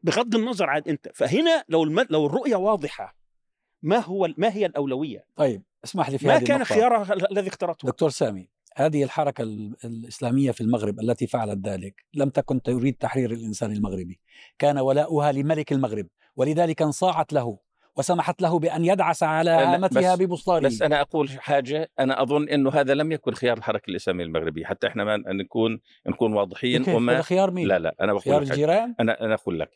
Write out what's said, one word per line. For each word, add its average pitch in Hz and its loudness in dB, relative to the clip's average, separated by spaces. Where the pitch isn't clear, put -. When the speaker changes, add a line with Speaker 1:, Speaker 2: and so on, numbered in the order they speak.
Speaker 1:
بغض 214 0
النظر 214 0
عن 151 0
أنت. 151 -4
فهنا 285 2
لو 160 4
الم-، 175 0
لو 156 2
الرؤية 220 0
واضحة، 185 -2
ما 185 2
هو 190 -2
ال-، 160 -4
ما 196 2
هي 202 0
الأولوية؟ 147 -4
Speaker 2:
طيب، 127 0
اسمح 151 -4
لي 135 -4
في 143 -2
Speaker 1:
ما 262 6
Speaker 2:
هذه 247 2
Speaker 1:
كان 285 2
Speaker 2:
النقطة. 233 0
Speaker 1:
خيارها 220 2
ال-، 190 -2
الذي 196 -2
اخترته؟ 170 -6
Speaker 2:
دكتور 147 0
سامي، 101 -4
هذه 147 2
الحركة 139 -2
ال-، 107 -8
الإسلامية 120 -2
في 117 -6
المغرب 110 0
التي 117 0
فعلت 104 -4
ذلك 95 -8
لم 139 0
تكن 135 -2
تريد 123 0
تحرير 123 -2
الإنسان 113 -6
المغربي، 95 -6
كان 143 2
ولاؤها 147 2
لملك 151 0
المغرب، 110 -2
ولذلك 156 2
انصاعت 156 0
له 120 -2
وسمحت 170 0
له 170 2
بأن 160 0
يدعس 175 2
على 160 2
Speaker 3:
أنا 165 4
Speaker 2:
هامتها 180 2
Speaker 3:
بس، 175 0
Speaker 2:
ببسطانه. 170 2
Speaker 3:
بس 113 -2
أنا 147 2
أقول 143 0
حاجة، 143 -2
أنا 135 2
أظن 147 0
إنه 139 2
هذا 139 4
لم 156 0
يكن 139 -4
خيار 120 0
الحركة 110 -4
الإسلامية 90 -2
المغربية، 80 -4
حتى 98 -4
إحنا 104 -2
ما 107 0
نكون، 104 -2
نكون 113 0
واضحين 107 0
Speaker 2:
كيف؟ 185 2
Speaker 3:
وما 120 2
Speaker 2:
هذا 131 2
خيار 185 0
مين؟ 180 -2
Speaker 3:
لا، 95 4
لا، 80 -2
أنا 104 2
بقول 101 0
Speaker 2:
خيار 143 2
Speaker 3:
لك 139 -4
حاجة. 135 -2
Speaker 2:
الجيران؟ 190 0
Speaker 3:
أنا، 113 0
أنا 110 0
أقول 87 -4
لك 78 -6